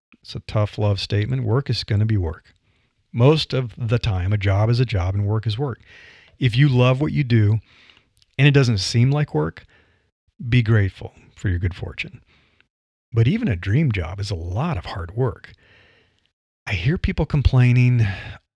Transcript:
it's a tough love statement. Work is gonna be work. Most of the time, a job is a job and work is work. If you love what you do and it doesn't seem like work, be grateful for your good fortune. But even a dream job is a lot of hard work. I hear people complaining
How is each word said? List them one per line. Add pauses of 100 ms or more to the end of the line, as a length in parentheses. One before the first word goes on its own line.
(220)
it's
a
tough
love
statement.
Work
is
gonna
be
work. (580)
Most
of
the
time,
a
job
is
a
job
and
work
is
work. (580)
If
you
love
what
you
do (800)
and
it
doesn't
seem
like
work, (840)
be
grateful (240)
for
your
good
fortune. (880)
But
even
a
dream
job
is
a
lot
of
hard
work. (1120)
I
hear
people
complaining (500)